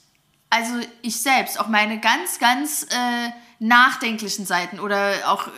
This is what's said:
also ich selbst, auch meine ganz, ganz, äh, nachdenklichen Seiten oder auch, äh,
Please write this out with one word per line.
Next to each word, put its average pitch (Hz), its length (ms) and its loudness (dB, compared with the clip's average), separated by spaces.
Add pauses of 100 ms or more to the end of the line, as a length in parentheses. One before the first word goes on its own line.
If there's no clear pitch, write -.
(500)
also 233 240 0 (280)
ich 226 200 -6
selbst, 247 380 0
auch 208 80 0
meine 214 320 2
ganz, 254 400 0
ganz, 262 440 0
äh, 240 460 -4 (300)
nachdenklichen 226 840 2
Seiten 180 340 -2
oder 202 340 0 (120)
auch, 190 220 0
äh, - 100 -14